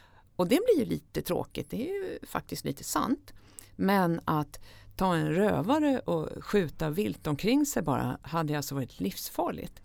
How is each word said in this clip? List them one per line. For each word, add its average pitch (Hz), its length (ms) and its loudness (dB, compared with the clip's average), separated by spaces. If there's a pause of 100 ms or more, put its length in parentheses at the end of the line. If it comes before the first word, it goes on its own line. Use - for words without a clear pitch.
(360)
Och - 120 2
det 294 180 6
blir 339 200 6
ju - 0 -
lite - 360 -4
tråkigt, - 480 -4
det 240 200 -4
är 392 40 -4
ju 381 300 -6
faktiskt - 420 -6
lite 139 180 -6
sant. - 500 -2 (420)
Men 185 500 4
att 151 340 -2 (360)
ta 185 200 2
en 156 140 2
rövare 214 680 2
och - 460 -4
skjuta 165 440 0
vilt 196 380 -2
omkring 233 380 2
sig - 180 -2
bara 123 380 0
hade 151 360 -2
alltså 139 180 -4
varit 131 240 -4
livsfarligt. - 840 -4